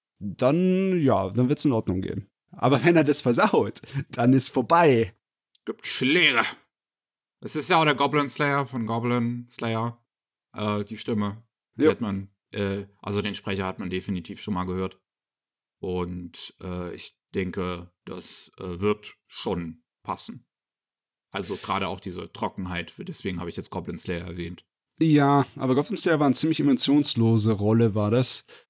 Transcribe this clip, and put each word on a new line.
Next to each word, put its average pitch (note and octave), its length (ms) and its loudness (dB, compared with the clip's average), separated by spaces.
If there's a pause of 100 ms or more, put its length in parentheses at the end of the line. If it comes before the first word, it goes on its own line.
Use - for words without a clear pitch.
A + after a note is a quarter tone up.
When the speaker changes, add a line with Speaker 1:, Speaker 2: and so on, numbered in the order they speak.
(200)
Speaker 1:
dann, F3+ 840 2
ja, G2 280 2
dann A#2+ 180 2
wird's D3 160 2
in D3 80 4
Ordnung F#2+ 300 0
gehen. F#2 260 -6 (240)
Aber B2+ 320 2
wenn E3+ 100 6
er D#3+ 80 6
das C#3 180 2
versaut, B2+ 640 2 (300)
dann B2 200 6
ist C3 180 4
vorbei. C3 600 4 (520)
Speaker 2:
Gibt - 220 -10
Schläge. C#3 560 2 (1000)
Es - 160 -8
ist D3 120 -2
ja F3 120 4
auch D#3+ 40 4
der D3 120 4
Goblin C#3+ 320 0
Slayer C#3+ 360 0
von B2 220 -6
Goblin A#2+ 640 -2
Slayer, A2+ 480 -4 (540)
äh, G#2 320 -4
die G#2 140 -12
Stimme. G#2 440 -4 (340)
Die C3+ 80 2
Speaker 1:
Ja. D#3 60 6
Speaker 2:
hat - 100 -2
man, G2 280 -6 (240)
äh, G2+ 320 -4 (160)
also G2+ 220 -4
den G2+ 120 -6
Sprecher G2 320 -6
hat F#2 120 -8
man F#2 120 -8
definitiv F#2 500 -6
schon G#2 140 -6
mal F2+ 100 -2
gehört. F#2 360 -6 (800)
Und, F2+ 840 -8
äh, F2+ 320 -8
ich - 240 -16 (160)
denke, F2+ 560 -6 (140)
das, - 540 -10
äh, F2+ 220 -10
wird G#2 340 -2 (120)
schon E2+ 560 -6 (200)
passen. - 440 -10 (840)
Also G2 260 -6
gerade G2 320 -4
auch F2+ 120 -8
diese F2+ 320 -12
Trockenheit, F2+ 680 -8
deswegen F2+ 420 -8
habe F2 100 -8
ich - 60 -14
jetzt - 140 -10
Goblin F2 280 -8
Slayer F2 280 -8
erwähnt. F2 380 -12 (340)
Speaker 1:
Ja, C#3+ 460 4 (120)
aber B2+ 180 0
Goblin D3 240 0
Slayer E3 220 2
war D3 60 4
eine C3 80 4
ziemlich D#3+ 260 2
emotionslose B2 920 4
Rolle, G#2+ 420 4
war G#2 160 0
das. B2 360 2 (240)